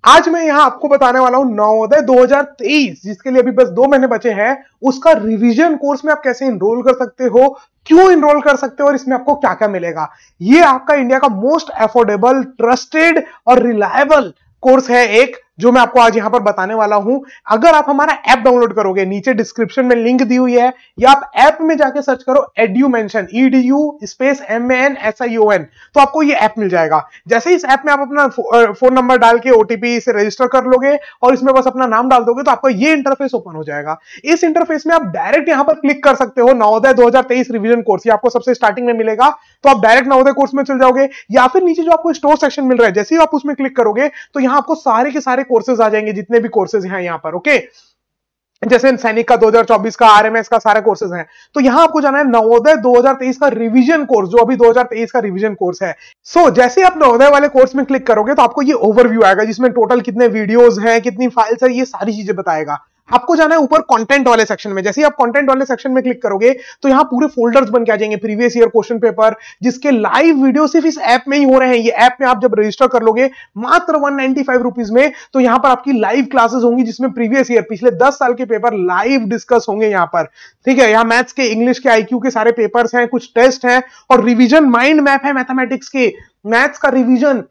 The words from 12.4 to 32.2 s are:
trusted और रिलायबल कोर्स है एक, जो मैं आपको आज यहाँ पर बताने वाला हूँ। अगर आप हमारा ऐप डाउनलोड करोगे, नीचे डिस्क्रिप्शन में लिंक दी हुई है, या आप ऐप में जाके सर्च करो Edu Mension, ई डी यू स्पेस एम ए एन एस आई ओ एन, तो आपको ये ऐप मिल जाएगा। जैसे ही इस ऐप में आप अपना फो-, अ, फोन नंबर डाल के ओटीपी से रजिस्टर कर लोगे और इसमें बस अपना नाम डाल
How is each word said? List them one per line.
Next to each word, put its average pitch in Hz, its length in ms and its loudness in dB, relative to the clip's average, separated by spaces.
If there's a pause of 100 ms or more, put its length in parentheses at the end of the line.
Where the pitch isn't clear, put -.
trusted 311 600 0 (260)
और 247 160 4
रिलायबल 240 720 0 (280)
कोर्स 262 280 2
है 240 180 2
एक, 240 300 0 (220)
जो 233 120 2
मैं 247 100 4
आपको 247 180 2
आज 226 180 4
यहाँ 214 120 -4
पर 247 100 0
बताने 196 340 -4
वाला 214 220 -2
हूँ। 240 300 -4 (260)
अगर 226 180 4
आप 302 200 4
हमारा 285 240 0
ऐप 254 260 0
डाउनलोड 240 360 0
करोगे, 196 300 -2
नीचे 196 280 -4
डिस्क्रिप्शन 233 520 -4
में 247 100 2
लिंक 240 280 0
दी 247 120 -2
हुई 254 180 0
है, 247 200 0 (260)
या 254 120 4
आप 277 240 0
ऐप 302 260 2
में 320 160 0
जाके 285 240 -2
सर्च 269 220 -6
करो 269 380 -2
Edu 240 340 0
Mension, 214 380 -4
ई 254 160 2
डी 262 80 2
यू 285 460 0
स्पेस 269 460 -4
एम 240 220 -4
ए 254 40 0
एन 262 220 -2
एस 214 240 -8
आई 233 160 -6
ओ 214 140 2
एन, 180 120 0
तो - 360 -4
आपको 285 240 2
ये 285 100 0
ऐप 214 260 0
मिल 202 100 -4
जाएगा। 160 380 0 (200)
जैसे 233 220 -2
ही 359 60 4
इस 339 100 -6
ऐप 269 200 0
में 294 80 2
आप 285 60 0
अपना 277 280 -2
फो-, 240 280 -4
अ, 233 160 4
फोन 254 220 2
नंबर 254 240 2
डाल 233 220 4
के 262 120 0
ओटीपी 226 480 0
से 240 120 -4
रजिस्टर 214 360 -2
कर 254 160 0
लोगे 254 360 0 (220)
और 247 120 2
इसमें 262 200 0
बस 262 140 2
अपना 254 180 -2
नाम 233 240 -2
डाल 247 140 2